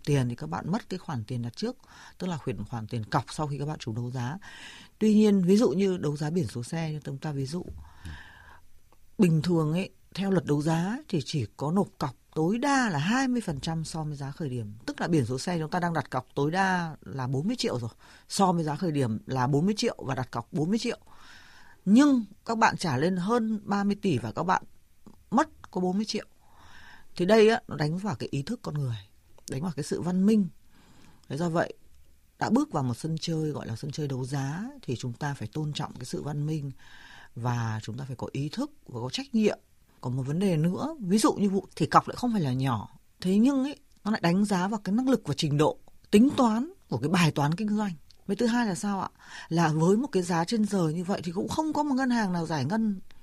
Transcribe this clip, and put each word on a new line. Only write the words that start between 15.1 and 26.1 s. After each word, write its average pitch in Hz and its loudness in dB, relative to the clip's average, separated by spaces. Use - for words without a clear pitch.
số 131 -2
xe 175 -2
chúng 156 -4
ta 180 -2
đang 175 0
đặt 151 -2
cọc 127 -4
tối 147 2
đa 180 0
là 131 -6
bốn 139 0
mươi 247 0
triệu 123 -2
rồi, 113 -6
so 185 4
với 170 2
giá 147 -2
khởi 170 -2
điểm 120 0
là 127 0
bốn 143 4
mươi 214 2
triệu - -2
và 127 -6
đặt 127 -4
cọc - -6
bốn 156 0
mươi 226 2
triệu. 240 -4
Nhưng 247 8
các - -2
bạn 214 4
trả 147 0
lên 180 2
hơn 220 0
ba 202 0
mươi 202 2
tỷ 170 2
và 110 -4
các 151 -2
bạn 180 2
mất 302 0
có 185 -4
bốn 185 0
mươi 220 -2
triệu. - -6